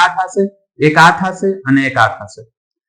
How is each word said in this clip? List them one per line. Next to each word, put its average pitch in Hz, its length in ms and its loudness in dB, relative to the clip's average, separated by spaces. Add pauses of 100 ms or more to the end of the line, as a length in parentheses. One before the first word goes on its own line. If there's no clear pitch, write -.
આ - 20 4 (100)
થશે, 190 300 -2 (320)
એક 151 180 2
આ 165 220 6
થશે 185 300 -4 (180)
અને 135 220 2
એક 123 80 -6
આ 113 180 4
થશે. - 260 -18 (480)